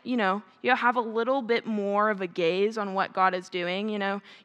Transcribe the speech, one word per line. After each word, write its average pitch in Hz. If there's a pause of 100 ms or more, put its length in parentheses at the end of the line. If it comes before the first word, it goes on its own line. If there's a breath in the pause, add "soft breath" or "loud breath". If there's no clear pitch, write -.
you 247
know, 202 (200 loud breath)
you 247
have 240
a 247
little 226
bit 233
more 208
of 196
a 185
gaze 185
on 202
what 190
God 185
is 180
doing. 180
You 208
know, 196 (240 loud breath)